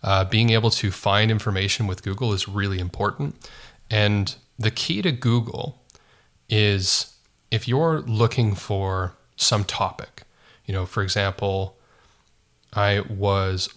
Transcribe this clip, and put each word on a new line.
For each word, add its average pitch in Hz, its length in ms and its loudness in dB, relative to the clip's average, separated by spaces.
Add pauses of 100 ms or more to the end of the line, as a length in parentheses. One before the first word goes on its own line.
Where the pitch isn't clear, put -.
Uh, 95 220 2
being 110 260 4
able 113 200 4
to 104 220 0
find 104 380 2
information 104 580 0
with 92 160 -6
Google 104 280 -2
is 95 160 -2
really 98 320 -2
important. 101 680 -6 (400)
And 104 440 2 (240)
the 110 140 0
key 185 300 -4
to 180 100 0
Google 117 720 -2 (680)
is 104 600 2 (420)
if 113 160 -2
you're 151 340 2
looking 110 540 2
for 95 600 -2 (200)
some - 280 2
topic, - 600 -6 (420)
you 101 80 -6
know, 92 140 -2
for - 160 -2
example, 95 720 -2 (960)
I 101 340 2
was 98 680 0